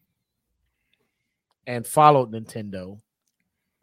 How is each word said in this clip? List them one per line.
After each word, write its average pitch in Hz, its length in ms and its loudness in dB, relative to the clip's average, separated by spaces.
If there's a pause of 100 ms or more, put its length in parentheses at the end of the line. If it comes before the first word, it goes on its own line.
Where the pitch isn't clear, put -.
(1700)
and 120 200 -8
followed 147 460 4
Nintendo 104 680 -12 (840)